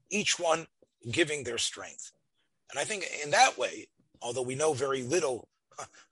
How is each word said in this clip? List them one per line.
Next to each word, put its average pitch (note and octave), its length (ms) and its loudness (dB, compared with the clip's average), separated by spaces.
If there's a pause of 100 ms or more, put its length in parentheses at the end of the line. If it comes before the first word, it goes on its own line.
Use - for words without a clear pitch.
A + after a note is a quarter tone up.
each - 280 0
one E3 300 2 (420)
giving D3 360 0
their A#2 120 -4
strength. - 540 -8 (580)
And - 80 -10
I D3 60 0
think G#3 220 -6 (180)
in D3 80 -6
that A#3 260 6
way, G#2+ 300 -4 (340)
although A#2+ 200 -2
we B2+ 140 -2
know D3+ 180 4
very C3+ 300 0
little C3+ 440 0 (320)
<laughs> - 80 -12 (240)